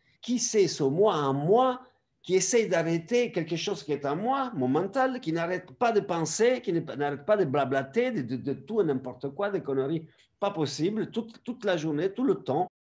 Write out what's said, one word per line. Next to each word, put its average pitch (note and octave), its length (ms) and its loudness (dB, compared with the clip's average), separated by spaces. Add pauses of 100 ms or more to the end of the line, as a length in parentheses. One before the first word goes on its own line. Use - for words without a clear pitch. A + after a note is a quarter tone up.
(200)
Qui A#3+ 180 -2
c'est G3+ 300 4
ce - 160 -2
moi E3+ 320 4
en C#3 180 2
moi A#3 480 4 (400)
qui F3+ 120 0
essaye G3+ 340 2
d'arrêter E3+ 640 0
quelque E3 240 -2
chose G3+ 260 -4
qui D#3 100 -4
est C#3 120 -2
en C#3 120 -2
moi, B3+ 380 -2
mon B2+ 140 0
mental, B3 520 0
qui E3 120 -4
n'arrête E3+ 400 -4
pas A#3 200 2
de G#3 80 4
penser, G3 600 2
qui G3 120 -4
n'est E3 100 0
pas, C3 140 -10
n'arrête C#3+ 280 -2
pas G#3+ 120 4
de G3 80 2
blablater, C#3 680 0
de, G3+ 120 -4
de, A#2+ 140 -6
de C3+ 160 -4
tout G#3+ 280 -2
et F#3+ 40 2
n'importe C3 460 -4
quoi, G3+ 200 -4
des F#3+ 120 -2
conneries C#3+ 440 -2 (320)
pas G3 120 -2
possibles, E3 600 -2
toute, - 320 -8
toute B3 220 -10
la F#3+ 120 2
journée, D#3 360 -2
tout B3 120 -4
le A3+ 180 0
temps. D#3 260 -2 (200)